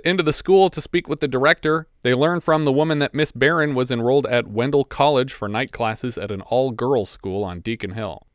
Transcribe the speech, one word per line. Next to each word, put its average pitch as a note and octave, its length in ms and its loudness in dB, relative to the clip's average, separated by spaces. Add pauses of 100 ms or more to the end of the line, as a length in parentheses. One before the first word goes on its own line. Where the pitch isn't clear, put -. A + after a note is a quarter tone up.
into F3+ 200 0
the D3+ 80 2
school F#3+ 380 4
to - 100 -8
speak - 280 -4
with D3 120 -4
the D3 80 0
director. D#3 580 0 (160)
They B2 120 2
learn D#3+ 260 2
from D#3 240 2
the C#3+ 80 2
woman D3+ 260 2
that C#3+ 160 -2
Miss D3 160 0
Barron D3+ 440 0
was B2+ 160 0
enrolled B2+ 360 2
at A#2+ 220 0
Wendell C3+ 360 0
College C#3 480 0
for - 160 -8
night A2+ 240 -4
classes A2+ 460 -4
at G2+ 140 -6
an G2 100 -8
all-girls B2 680 0
school G2 340 -6
on F2+ 160 -8
Deacon G#2 320 -6
Hill. G2+ 420 -10